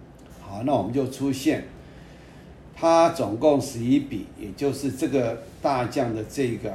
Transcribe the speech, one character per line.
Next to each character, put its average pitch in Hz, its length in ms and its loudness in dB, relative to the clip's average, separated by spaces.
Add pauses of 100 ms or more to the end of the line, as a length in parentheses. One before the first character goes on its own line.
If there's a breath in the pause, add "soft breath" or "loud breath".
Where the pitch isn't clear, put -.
(420)
好， 101 220 -10
那 143 100 0
我 107 80 2
们 104 100 -6
就 131 160 0
出 135 240 -4
现， 127 320 -2 (1120 loud breath)
它 165 340 6
总 110 280 -2
共 147 200 6
十 117 220 -6
一 127 200 4
笔， 107 260 -8 (120)
也 101 140 -12
就 143 220 -2
是 131 180 -4
这 156 160 -2
个 123 340 0 (200)
大 131 240 0
将 120 280 -2
的 110 100 -6
这 120 320 -4
个 104 180 -6